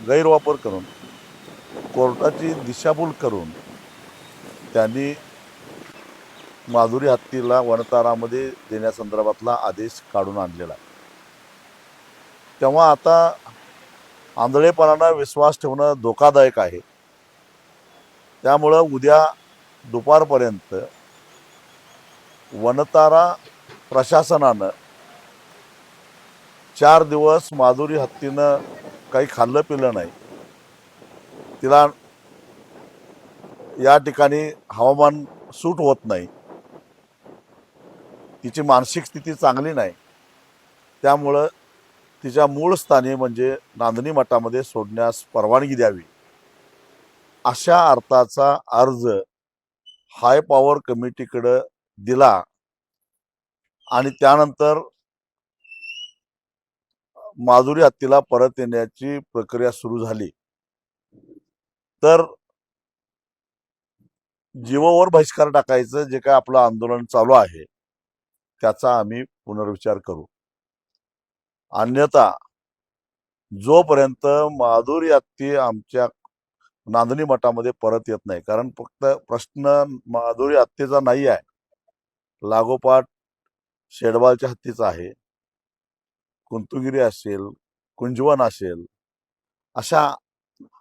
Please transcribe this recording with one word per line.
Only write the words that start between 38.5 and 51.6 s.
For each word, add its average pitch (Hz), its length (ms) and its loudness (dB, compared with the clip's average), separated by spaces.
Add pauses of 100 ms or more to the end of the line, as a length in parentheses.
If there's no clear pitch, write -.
मानसिक 139 420 0
स्थिती 156 300 -14
चांगली 139 380 -2
नाही, 107 200 -6 (1080)
त्यामुळं 143 440 0 (760)
तिच्या 139 240 0
मूळ 147 280 -2
स्थानी 135 400 0
म्हणजे 127 420 -4 (200)
नांदणी 117 340 -6
मठामध्ये 123 520 -2
सोडण्यास 113 600 -6
परवानगी 123 520 -2
द्यावी, 107 280 -2 (1400)
अशा 165 460 2
अर्थाचा 135 680 0 (140)
अर्ज 120 340 0 (1080)
हाय 131 280 2
पॉवर 143 440 2
कमिटीकडं 123 760 -4 (380)